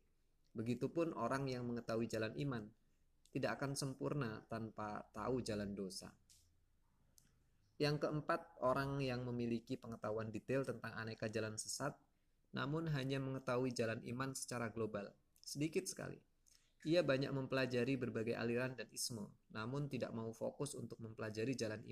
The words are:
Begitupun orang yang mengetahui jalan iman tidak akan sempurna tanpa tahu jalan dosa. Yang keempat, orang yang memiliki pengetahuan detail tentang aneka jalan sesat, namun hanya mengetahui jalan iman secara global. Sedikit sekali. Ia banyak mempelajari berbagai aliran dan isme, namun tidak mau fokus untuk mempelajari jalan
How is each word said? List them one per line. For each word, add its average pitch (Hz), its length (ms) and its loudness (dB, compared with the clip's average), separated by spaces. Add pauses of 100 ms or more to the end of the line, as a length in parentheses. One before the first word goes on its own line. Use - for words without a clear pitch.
(540)
Begitupun 123 640 0
orang 131 320 0
yang 123 160 -2
mengetahui 117 400 0
jalan 110 400 0
iman 117 240 -2 (640)
tidak 127 240 2
akan 139 160 0
sempurna 135 720 -2
tanpa 107 560 -4 (160)
tahu 117 240 2
jalan 104 320 0
dosa. 95 400 -6 (1600)
Yang 147 320 2
keempat, - 560 -2
orang 139 400 4
yang 123 160 0
memiliki 120 560 0
pengetahuan 110 560 -2
detail 127 320 2
tentang 113 320 -6
aneka 113 320 -2
jalan 110 320 -2
sesat, - 320 -2 (560)
namun 147 400 0
hanya 135 320 2
mengetahui 131 480 2
jalan 113 320 0
iman 131 320 -2
secara 120 400 -4
global. 107 400 0 (320)
Sedikit 160 400 0
sekali. - 320 -6 (720)
Ia 170 160 8
banyak 135 240 4
mempelajari 131 640 2
berbagai 117 400 0
aliran 120 400 2
dan 113 160 -8
isme, 107 400 -4 (240)
namun 123 320 -2
tidak 131 240 -2
mau 113 240 -4
fokus 120 400 -4
untuk 120 320 -8
mempelajari 110 480 -2
jalan 113 380 -2